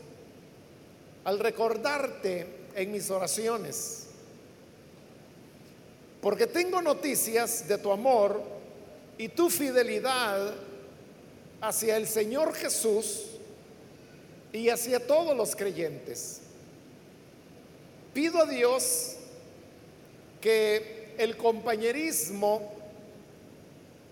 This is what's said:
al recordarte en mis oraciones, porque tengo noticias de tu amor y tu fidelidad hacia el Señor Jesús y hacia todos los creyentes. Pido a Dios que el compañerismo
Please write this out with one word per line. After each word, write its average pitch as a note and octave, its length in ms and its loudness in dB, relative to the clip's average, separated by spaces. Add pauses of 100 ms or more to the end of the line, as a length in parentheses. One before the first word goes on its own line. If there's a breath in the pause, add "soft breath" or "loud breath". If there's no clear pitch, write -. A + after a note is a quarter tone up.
(1200)
al G3+ 160 0
recordarte A3 1080 -2 (280)
en G3 160 -4
mis G3 200 -4
oraciones, F#3+ 960 -4 (2000)
porque G3+ 280 2
tengo F4+ 340 0
noticias A#3 840 0
de G3+ 100 2
tu G3+ 140 0
amor G#3 500 4 (760)
y A3 120 -6
tu E4+ 200 4
fidelidad A#3 1000 2 (1120)
hacia A3 340 2
el A3 120 0
Señor C4 480 2
Jesús A3 720 0 (1300)
y A#3 180 2
hacia A#3+ 360 2
todos D4+ 320 4
los G#3+ 180 0
creyentes. E3 840 -4 (1700)
Pido E4 280 4
a D#4 40 6
Dios B3 680 2 (1200)
que G#3+ 800 2
el A3+ 180 0
compañerismo A3 1400 0 (1400)